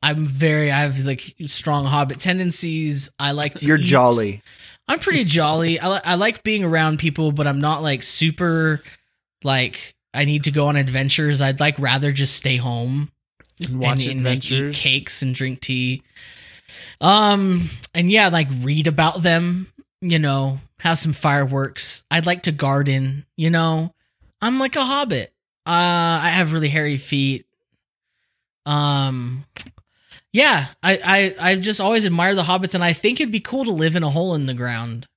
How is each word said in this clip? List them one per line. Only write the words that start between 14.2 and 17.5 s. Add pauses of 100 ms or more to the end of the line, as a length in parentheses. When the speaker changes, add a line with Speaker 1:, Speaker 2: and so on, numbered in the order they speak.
Speaker 1:
like,
eat
Speaker 3:
adventures.
Speaker 1:
cakes
and
drink
tea. (1000)
Um, (260)